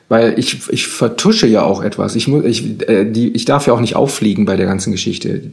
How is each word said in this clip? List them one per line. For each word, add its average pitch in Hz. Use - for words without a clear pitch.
Weil 113
ich, -
ich -
vertusche 165
ja 107
auch 98
etwas. 101
Ich 117
mu-, 147
ich, 113
äh, 104
die, 110
ich 113
darf 143
ja 123
auch 117
nicht -
auffliegen 107
bei 98
der 95
ganzen 95
Geschichte. -